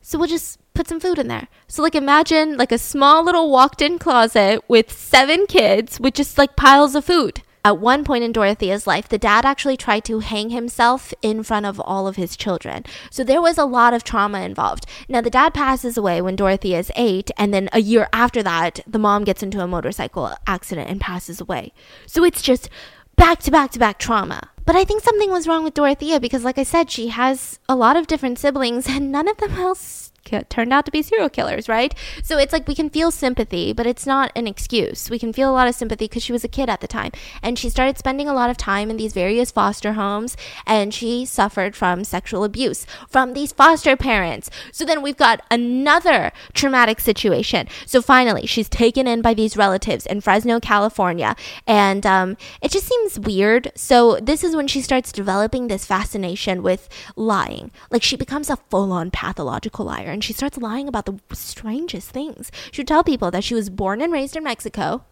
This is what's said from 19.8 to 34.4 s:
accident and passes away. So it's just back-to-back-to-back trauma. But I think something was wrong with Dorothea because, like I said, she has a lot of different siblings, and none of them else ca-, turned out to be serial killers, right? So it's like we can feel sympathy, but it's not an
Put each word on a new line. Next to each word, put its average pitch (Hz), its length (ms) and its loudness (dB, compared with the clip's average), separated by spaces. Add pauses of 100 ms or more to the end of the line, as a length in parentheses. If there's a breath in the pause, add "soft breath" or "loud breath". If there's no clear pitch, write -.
accident 180 440 -6
and 196 120 -6
passes 180 400 -8
away. 170 320 -8 (320 loud breath)
So - 180 0
it's 349 180 2
just - 280 0 (480 loud breath)
back-to-back-to-back 269 840 4
trauma. 202 520 -4 (140)
But 330 120 4
I 381 80 4
think 427 180 -2
something 415 280 2
was 349 140 -2
wrong 320 200 0
with 311 80 -6
Dorothea 294 480 0
because, 240 240 -4
like 254 120 -2
I 277 60 0
said, 330 260 0
she 233 200 -6
has 254 580 -2
a 262 80 2
lot 254 220 4
of 320 100 0
different 262 320 -4
siblings, 262 480 -2
and 269 240 -2
none 294 160 0
of 427 100 -2
them 415 140 -4
else - 640 -6 (120)
ca-, - 240 -6
turned 240 240 -2
out 285 120 4
to 294 60 -8
be 302 100 0
serial 392 280 0
killers, - 400 -4
right? 240 260 0 (260 loud breath)
So 311 160 -2
it's 277 140 2
like 320 160 -2
we 285 80 -4
can 311 140 -2
feel 320 220 0
sympathy, 214 600 -2
but 233 160 -2
it's 240 180 -4
not 269 300 0
an 233 100 -4